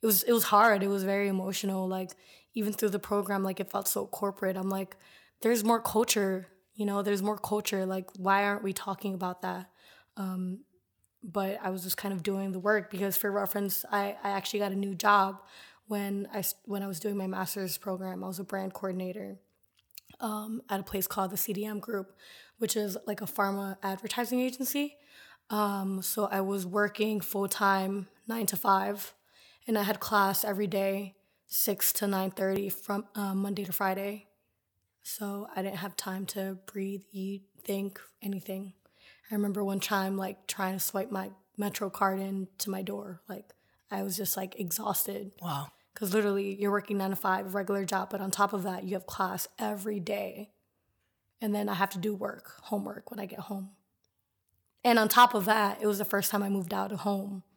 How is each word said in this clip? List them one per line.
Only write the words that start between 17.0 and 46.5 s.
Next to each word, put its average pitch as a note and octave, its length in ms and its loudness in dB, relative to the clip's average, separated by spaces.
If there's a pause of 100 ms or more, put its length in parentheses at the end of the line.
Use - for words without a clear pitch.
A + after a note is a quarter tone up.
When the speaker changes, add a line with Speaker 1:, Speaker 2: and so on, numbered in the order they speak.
Speaker 1:
doing G3+ 180 -2
my F#3+ 80 -2
master's F#3+ 540 -4
program. F#3 440 -4
I F#3 40 -4
was F#3 100 -6
a G3 60 -6
brand F#3+ 320 -4
coordinator, F#3+ 640 -6 (800)
um, G#3+ 500 -4
at G3 100 0
a G3 40 -6
place F#3+ 240 -2
called F#3+ 240 0
the G3+ 60 -6
C - 140 -2
D G#3 140 -2
M G#3 140 -4
Group, G3 360 -6 (440)
which A3+ 160 0
is, G#3 200 0 (120)
like, G#3 140 -4
a G#3 40 -6
pharma G3 560 0
advertising A#3 580 -2
agency. B3+ 580 -2 (520)
Um, G3 520 0
so G3 300 0
I G3 80 0
was G3 260 0
working G#3 540 2
full-time, G3 880 2 (180)
nine A3+ 200 -2
to F#3+ 100 0
five, G3 580 2 (540)
and A3 100 2
I G3+ 60 2
had G#3 160 0
class G3 460 4
every G#3 220 0
day, G3 480 0 (300)
six - 480 2
to G#3 140 0
nine F#3+ 240 2
thirty F#3+ 380 0
from, G3+ 340 -4 (120)
uh, G3 200 -2
Monday G3+ 300 0
to F3+ 80 -6
Friday. G3 540 -2 (760)
So G3+ 500 -6
I F#3+ 80 -2
didn't F#3+ 180 -2
have F#3 180 -6
time F#3+ 300 -4
to F#3+ 380 -6
breathe, G3 360 -6 (100)
eat, G3 320 -6 (220)
think, G3 340 -4 (220)
anything. G3 500 -6 (580)
I A3 60 -4
remember G3+ 260 0
one G3 200 0
time, G3 340 0
like, F#3+ 320 -6
trying F#3+ 280 -2
to F#3+ 40 -4
swipe - 320 -2
my G3 200 -4 (260)
Metro G3+ 320 -2
card F#3+ 320 2
into G3 480 -4
my F#3+ 120 -4
door. G3+ 460 -8
Like, G3+ 240 -12 (380)
I G3 140 -2
was F#3+ 120 -2
just, G3 220 -2
like, F#3+ 200 -6
exhausted. G3+ 840 -2
Speaker 2:
Wow. D3+ 260 -4 (260)
Speaker 1:
'Cause F#3+ 200 -4
literally, G3 480 2